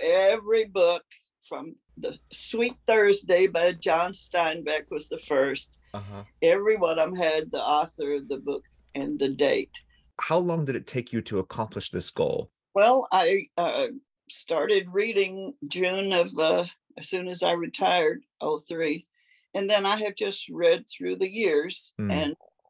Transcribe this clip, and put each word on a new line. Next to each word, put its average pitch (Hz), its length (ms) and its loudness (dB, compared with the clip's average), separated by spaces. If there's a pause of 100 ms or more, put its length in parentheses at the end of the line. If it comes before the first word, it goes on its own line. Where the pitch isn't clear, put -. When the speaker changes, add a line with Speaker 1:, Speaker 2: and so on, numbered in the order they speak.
Speaker 1:
every 208 640 4
book 175 380 2 (440)
from 151 280 -12 (220)
the - 200 -8 (140)
Sweet 240 420 -4 (140)
Thursday 202 600 4
by 170 260 2
John 170 380 0
Steinbeck 160 800 -2
was - 180 -8
the 165 120 -8
first. 135 580 -2 (160)
Speaker 2:
Uh-huh. 101 300 -12 (180)
Speaker 1:
Every 202 360 4
one 165 220 0
of 160 100 2
'em 185 60 -8
had 160 360 0
the 139 100 -4
author 147 540 0
of 135 120 -6
the 135 120 -6
book - 240 -6 (320)
and 143 240 -4
the 135 100 2
date. - 460 0 (440)
Speaker 2:
How - 180 0
long 170 280 0
did 131 100 -2
it 120 120 -6
take 123 260 -6
you 113 100 -2
to 98 160 -4
accomplish 101 500 -6
this 90 220 -6
goal? - 400 -2 (240)
Speaker 1:
Well, 247 360 4
I, 185 300 4 (160)
uh, 135 300 0 (420)
started 180 640 0
reading 196 640 -2 (140)
June 185 460 -2
of, 180 240 0
uh, 175 280 2 (320)
as 160 120 -12
soon 185 180 -4
as 180 140 -8
I 175 120 2
retired, 170 680 0 (180)
oh 156 180 -2
three. 160 480 -4 (480)
And 196 140 -2
then 202 180 2
I 208 100 2
have 208 180 -4
just 196 340 -6
read 170 380 2
through 180 300 -6
the 190 120 -2
years. 185 720 -2
Speaker 2:
Mm. 104 120 -2
Speaker 1:
And 147 240 -2 (340)